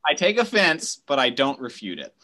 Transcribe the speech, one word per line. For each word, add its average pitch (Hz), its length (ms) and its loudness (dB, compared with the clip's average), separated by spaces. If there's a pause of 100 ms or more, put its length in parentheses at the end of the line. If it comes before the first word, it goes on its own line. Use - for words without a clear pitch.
(100)
I 147 40 4
take 202 240 0
offense, 202 680 0
but 139 140 0
I 127 100 2
don't 135 300 0
refute 107 400 -10
it. - 240 -16